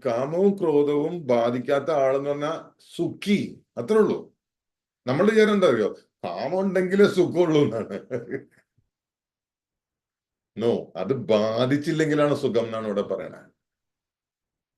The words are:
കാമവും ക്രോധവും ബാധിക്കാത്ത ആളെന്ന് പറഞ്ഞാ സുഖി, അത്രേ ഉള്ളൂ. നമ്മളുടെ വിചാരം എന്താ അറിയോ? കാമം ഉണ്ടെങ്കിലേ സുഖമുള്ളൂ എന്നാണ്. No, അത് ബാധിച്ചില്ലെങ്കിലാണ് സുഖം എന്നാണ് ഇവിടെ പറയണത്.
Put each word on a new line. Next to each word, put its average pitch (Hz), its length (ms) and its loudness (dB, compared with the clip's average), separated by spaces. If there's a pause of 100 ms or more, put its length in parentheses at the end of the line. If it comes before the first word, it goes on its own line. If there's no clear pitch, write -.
കാമവും 160 540 0
ക്രോധവും 147 680 0
ബാധിക്കാത്ത 123 640 0
ആളെന്ന് 139 380 2
പറഞ്ഞാ 147 420 -6 (240)
സുഖി, 170 680 -2 (140)
അത്രേ 160 200 0
ഉള്ളൂ. 175 380 0 (720)
നമ്മളുടെ 170 240 2
വിചാരം 214 220 4
എന്താ 185 140 4
അറിയോ? 110 300 0 (260)
കാമം 113 360 -4
ഉണ്ടെങ്കിലേ 190 480 2
സുഖമുള്ളൂ 156 540 2
എന്നാണ്. 107 380 -4 (2750)
No, 107 320 -2
അത് 92 180 -4
ബാധിച്ചില്ലെങ്കിലാണ് 139 1200 0
സുഖം 117 300 0
എന്നാണ് 110 200 -6
ഇവിടെ 104 160 -2
പറയണത്. - 440 -8 (1300)